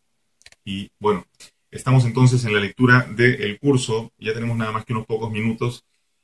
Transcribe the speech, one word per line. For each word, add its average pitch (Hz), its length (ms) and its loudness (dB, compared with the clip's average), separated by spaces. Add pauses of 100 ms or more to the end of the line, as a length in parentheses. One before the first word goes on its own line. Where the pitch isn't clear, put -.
(640)
Y, 101 360 -10
bueno, 101 280 -2 (420)
estamos 131 360 2
entonces 123 400 2
en 107 80 -2
la 104 80 2
lectura 123 400 4
del 120 580 -2
curso. 123 580 -2
Ya 110 160 -6
tenemos 117 240 -6
nada 110 140 -4
más 110 140 -8
que 127 80 -6
unos 110 120 -6
pocos 110 260 -6
minutos. 113 520 -4 (400)